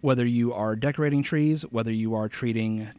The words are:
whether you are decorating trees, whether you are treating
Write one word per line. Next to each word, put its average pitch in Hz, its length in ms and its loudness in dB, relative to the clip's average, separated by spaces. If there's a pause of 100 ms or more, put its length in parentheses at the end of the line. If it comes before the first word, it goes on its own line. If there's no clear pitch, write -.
whether 127 240 4
you 120 260 2
are 110 240 -2
decorating 143 480 0
trees, 151 380 0
whether 113 320 -2
you 110 220 0
are 107 120 -2
treating 110 720 -2